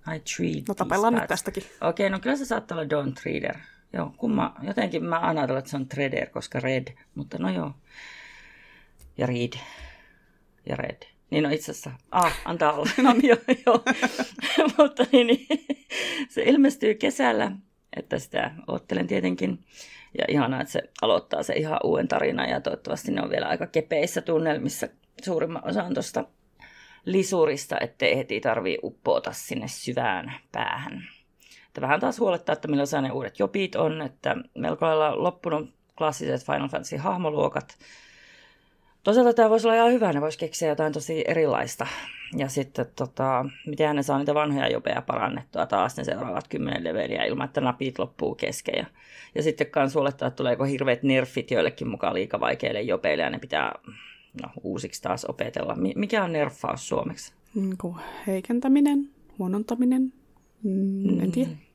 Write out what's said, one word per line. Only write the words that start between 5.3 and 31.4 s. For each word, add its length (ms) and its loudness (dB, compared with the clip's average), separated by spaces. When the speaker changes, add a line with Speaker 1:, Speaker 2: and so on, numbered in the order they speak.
Speaker 1:
ajatellut, 180 2
että 120 -8
se 60 -4
on 120 -4
Treader, 420 -2
koska 300 -4
Red, 280 0
mutta 240 -8
no 120 0
joo. 220 -4
Ja 100 -2
Reed. 260 0
Ja 100 -4
Red. 260 -8
Niin 140 2
no 60 0
itse 200 -4
asiassa. 200 -10
Ah, 340 2
antaa 280 2
olla. 260 -2
Speaker 2:
<laughs> 40 4
No 100 8
niin. 120 6
Speaker 1:
<laughs> 40 6
Joo, 100 8
joo. 160 6
Mutta 340 6
niin, 140 10
niin, 220 4
se 140 -2
ilmestyy 520 6
kesällä, 580 0
että 220 -4
sitä 320 -4
oottelen 400 -4
tietenkin. 580 -2
Ja 100 2
ihanaa, 320 2
että 120 -6
se 100 -2
aloittaa 400 2
se 120 -2
ihan 300 -2
uuden 240 2
tarinan 400 0
ja 120 -2
toivottavasti 520 -6
ne 100 -2
on 80 -4
vielä 160 -2
aika 200 -4
kepeissä 540 -2
tunnelmissa 680 -2
suurimman 440 -2
osan 260 -2
tosta 300 -4
lisurista, 760 2
ettei 360 2
heti 240 -2
tarvii 420 0
uppoota 500 -2
sinne 360 -8
syvään 640 -4
päähän. 560 -6